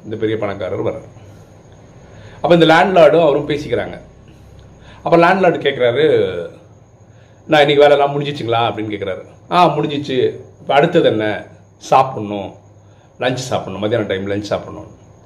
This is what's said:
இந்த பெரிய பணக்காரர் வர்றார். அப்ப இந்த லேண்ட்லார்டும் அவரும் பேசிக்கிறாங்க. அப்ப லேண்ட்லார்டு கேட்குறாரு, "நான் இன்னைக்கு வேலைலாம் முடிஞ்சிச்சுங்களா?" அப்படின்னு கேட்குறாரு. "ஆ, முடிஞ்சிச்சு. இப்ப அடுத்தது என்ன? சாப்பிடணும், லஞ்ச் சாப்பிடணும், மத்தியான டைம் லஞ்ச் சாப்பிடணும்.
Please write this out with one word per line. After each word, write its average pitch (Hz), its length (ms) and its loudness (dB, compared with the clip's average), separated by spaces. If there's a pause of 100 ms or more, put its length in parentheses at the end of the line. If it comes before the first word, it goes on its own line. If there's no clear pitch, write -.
இந்த 107 120 -12
பெரிய 107 220 -4
பணக்காரர் 101 460 -6
வர்றார். 87 180 -6 (1400)
அப்ப 170 120 2
இந்த 165 120 4
லேண்ட்லார்டும் 165 560 6
அவரும் 147 280 2
பேசிக்கிறாங்க. 110 500 -6 (1040)
அப்ப 160 140 4
லேண்ட்லார்டு 180 440 2
கேட்குறாரு, 127 680 2 (1200)
"நான் 151 200 4
இன்னைக்கு 147 200 6
வேலைலாம் 143 240 4
முடிஞ்சிச்சுங்களா?" 143 440 -4
அப்படின்னு 107 380 -2
கேட்குறாரு. 95 320 -8 (260)
"ஆ, 170 260 2
முடிஞ்சிச்சு. 135 640 -2 (200)
இப்ப - 140 -6
அடுத்தது 151 360 0
என்ன? 107 360 -4 (320)
சாப்பிடணும், 104 840 -4 (560)
லஞ்ச் 131 180 -4
சாப்பிடணும், 95 420 -8
மத்தியான 107 280 -4
டைம் 98 220 -6
லஞ்ச் 104 160 -6
சாப்பிடணும். 92 420 -10 (380)